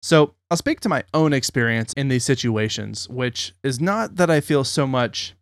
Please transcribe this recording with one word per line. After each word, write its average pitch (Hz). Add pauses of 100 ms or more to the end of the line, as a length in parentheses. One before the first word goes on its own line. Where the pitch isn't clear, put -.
So 151 (160)
I'll 170
speak 311
to -
my 147 (120)
own 156
experience 117
in 139
these 127
situations, 110
which 123
is 131
not 202
that 175
I 156
feel 143
so 143
much 127